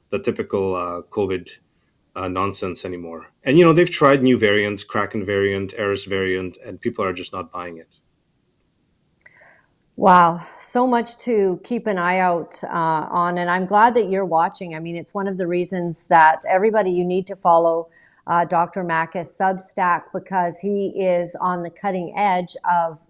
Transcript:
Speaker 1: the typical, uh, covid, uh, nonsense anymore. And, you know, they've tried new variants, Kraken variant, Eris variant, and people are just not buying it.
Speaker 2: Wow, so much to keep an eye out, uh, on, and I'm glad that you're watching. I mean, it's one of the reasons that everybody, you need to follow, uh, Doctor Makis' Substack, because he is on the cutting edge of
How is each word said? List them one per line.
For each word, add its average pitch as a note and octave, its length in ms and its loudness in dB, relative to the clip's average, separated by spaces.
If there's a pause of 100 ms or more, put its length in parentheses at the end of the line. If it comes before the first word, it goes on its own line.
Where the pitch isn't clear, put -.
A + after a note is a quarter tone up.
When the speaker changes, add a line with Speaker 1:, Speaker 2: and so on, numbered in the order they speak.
Speaker 1:
the G2+ 100 -4
typical, G2+ 560 -2
uh, F2 280 -6
covid, F#2 480 -4 (640)
uh, F#2+ 120 -6
nonsense F#2 560 -4
anymore. E2+ 440 -12 (160)
And, C3+ 140 4
you F3+ 60 10
know, E3 80 8
they've F3 180 4
tried C#3 340 4
new B2+ 140 6
variants, G#2 460 0
Kraken G#2 420 -4
variant, G2 520 -2
Eris G2+ 280 -2
variant, F#2 600 -4
and G2 160 -16
people G#2+ 240 -4
are F#2 80 -2
just F2 180 -12
not F#2 200 -10
buying F2 260 -10
it. D#2+ 100 -20 (2000)
Speaker 2:
Wow, F3 440 6 (200)
so B3 280 -2
much A#3 380 -2
to G3 380 0
keep A#3 220 -6
an G#3 120 -2
eye F3+ 220 0
out, F3 440 -2
uh, D#3+ 480 -2
on, F3 260 0
and F3 140 -2
I'm F#3 140 0
glad G#3+ 300 4
that G#3 140 0
you're F#3+ 160 -2
watching. E3+ 480 -2
I D#3 60 -10
mean, E3+ 160 -8
it's - 180 -12
one G3 140 -4
of F#3+ 100 -6
the F#3 80 -4
reasons F3 600 -4
that D#3+ 440 6
everybody, G3+ 400 2
you F3+ 140 0
need F3+ 240 -2
to G3 80 -10
follow, E3 540 2 (360)
uh, E3+ 200 0
Doctor F3 380 -2
Makis' E3 540 -4
Substack, F#3 640 -2 (100)
because F3 460 -4
he G3+ 360 -2
is F3 460 0
on F3+ 220 -2
the E3+ 60 -8
cutting F#3 460 -6
edge F#3 400 -2 (140)
of E3 280 0 (120)